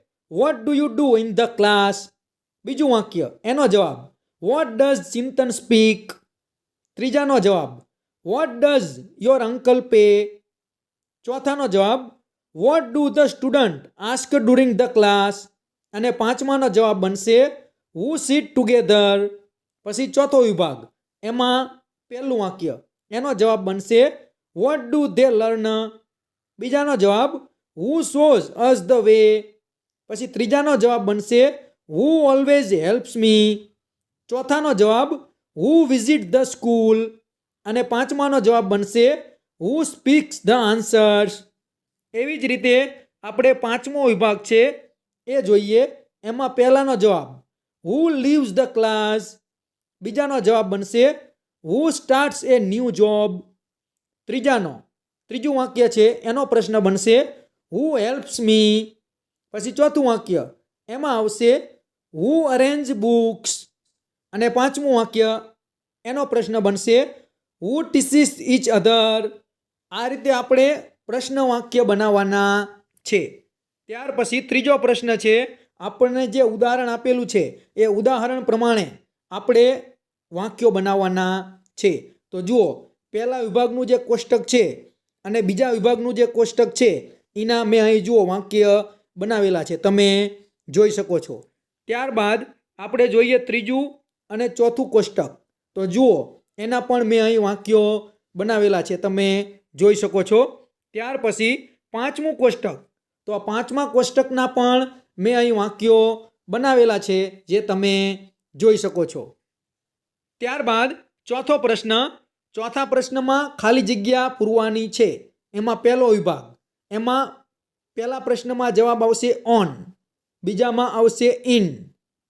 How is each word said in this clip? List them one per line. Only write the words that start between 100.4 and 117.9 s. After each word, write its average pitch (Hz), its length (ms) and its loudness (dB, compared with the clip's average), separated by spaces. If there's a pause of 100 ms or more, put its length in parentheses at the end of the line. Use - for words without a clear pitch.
ત્યાર 240 240 -8
પછી 226 520 -2 (220)
પાંચમું 285 440 -6
કોષ્ટક. 214 440 -2 (460)
તો 208 80 -8
આ 208 40 -4
પાંચમા 240 480 -6
કોષ્ટકના 254 600 0
પણ 254 440 0 (260)
મેં 226 200 0
અહીં 240 180 2
વાક્યો 220 760 0 (180)
બનાવેલા 240 480 2
છે, 190 500 -4
જે 202 140 0
તમે 196 580 -2 (360)
જોઈ 214 220 4
શકો 175 280 -4
છો. 123 320 -14 (1000)
ત્યારબાદ 240 560 -2 (300)
ચોથો 262 320 -2
પ્રશ્ન. 226 340 0 (600)
ચોથા 233 320 -6
પ્રશ્નમાં 262 720 -2
ખાલી 247 260 2
જગ્યા 247 480 0
પૂરવાની 220 600 -2
છે. 190 440 -2 (200)
એમાં 220 280 -4
પહેલો 247 260 2
વિભાગ, 160 480 0 (360)
એમાં 254 440 -4 (600)